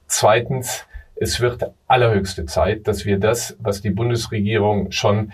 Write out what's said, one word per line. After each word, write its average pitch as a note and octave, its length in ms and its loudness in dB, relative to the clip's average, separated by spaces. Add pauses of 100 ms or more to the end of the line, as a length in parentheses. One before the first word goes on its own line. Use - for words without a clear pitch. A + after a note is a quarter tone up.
Zweitens, A#2+ 800 0 (300)
es - 240 -2
wird B2 300 -2 (160)
allerhöchste G#2+ 580 2
Zeit, F#2+ 440 0
dass G2+ 180 -2
wir G2+ 140 2
das, - 400 0
was G2+ 200 -4
die G#2+ 100 -2
Bundesregierung G#2 1000 0
schon G#2 420 0